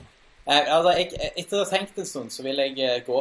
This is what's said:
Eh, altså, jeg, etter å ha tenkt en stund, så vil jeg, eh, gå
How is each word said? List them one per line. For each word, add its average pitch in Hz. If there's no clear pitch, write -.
Eh, 143
altså, 170
jeg, 180
etter -
å 202
ha 190
tenkt 196
en 185
stund, 120
så 131
vil 135
jeg, 139
eh, 127
gå 123